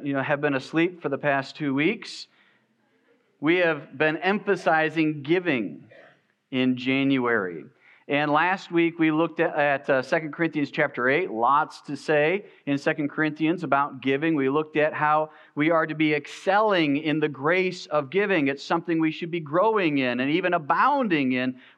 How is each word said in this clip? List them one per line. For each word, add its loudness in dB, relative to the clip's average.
you -4
know, -2
have 0
been 0
asleep -2
for -4
the -4
past -2
two -4
weeks, -2
we 2
have -2
been 2
emphasizing 0
giving -2
in 0
January. 0
And 0
last 0
week 2
we 4
looked 0
at, 0
at, 2
uh, 4
Second -2
Corinthians -2
chapter 0
eight, 2
lots 0
to -10
say 0
in 0
Second -2
Corinthians -2
about 0
giving. 0
We 2
looked 0
at 2
how 0
we 2
are 2
to -6
be 0
excelling 2
in -2
the 0
grace -2
of -2
giving. 0
It's -4
something -2
we 0
should -8
be -6
growing 0
in 0
and -2
even 0
abounding 2
in -2